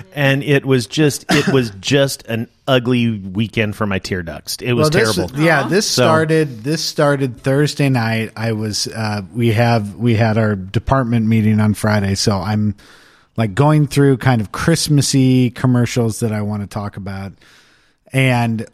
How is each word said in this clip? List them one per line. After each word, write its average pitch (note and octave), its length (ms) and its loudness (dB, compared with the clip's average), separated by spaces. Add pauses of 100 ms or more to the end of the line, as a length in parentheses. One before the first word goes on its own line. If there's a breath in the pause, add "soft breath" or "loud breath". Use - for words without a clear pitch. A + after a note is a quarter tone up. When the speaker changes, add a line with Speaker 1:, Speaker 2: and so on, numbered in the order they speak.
(160)
Speaker 1:
And C#3 280 0
it C#3 220 2
was C3 220 2
just, D3 420 0
it D3 200 2
was B2+ 200 2
<laughs> G2 100 -16
just C#3 480 0
an A2 200 -4 (200)
ugly B2 520 0
weekend G#2 560 -4
for A2 100 -6
my G2 140 -2
tear F#2 240 -6
ducts. D#2+ 380 -12
It B2 120 -4
was D3+ 120 2
Speaker 2:
Well, D3+ 200 2
this, A2 100 0
Speaker 1:
terrible. C#3+ 240 -4
Speaker 2:
yeah, D#3 240 2
Speaker 3:
Aw. B2+ 40 -6
Speaker 2:
this F#3+ 220 0
Speaker 1:
So B2 140 0
Speaker 2:
started, D#3 600 0
this D#3 200 -4
started C#3 580 -2
Thursday C#3+ 480 0
night. A2+ 460 -2
I A#2 180 -4
was, G#2+ 340 -4
uh, G#2 340 -6 (120)
we A#2 200 2
have, A#2 420 2
we A#2 200 0
had A2 220 2
our G#2+ 180 2
department A2+ 720 0
meeting A2 320 4
on G#2+ 160 4
Friday, G#2 400 0
so G3+ 220 0
I'm, G#2+ 380 -2 (600 soft breath)
like, A2+ 180 -2
going D3 320 4
through C#3 320 4
kind A#2+ 240 2
of G2+ 100 -8
Christmassy C3 1000 2
commercials A#2+ 680 0
that A2+ 100 -2
I G#2+ 100 -4
wanna G#2 240 -6
talk G2+ 320 -10
about. F#2+ 360 -10 (800 soft breath)
And A#2+ 640 0